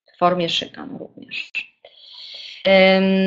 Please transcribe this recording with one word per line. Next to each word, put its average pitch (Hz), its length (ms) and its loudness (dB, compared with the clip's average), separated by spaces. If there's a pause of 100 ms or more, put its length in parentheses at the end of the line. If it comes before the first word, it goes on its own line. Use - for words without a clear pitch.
(140)
w - 40 -20
formie 175 300 0
szykan - 500 -10
również. - 540 -18 (1120)
Em, 190 400 4 (220)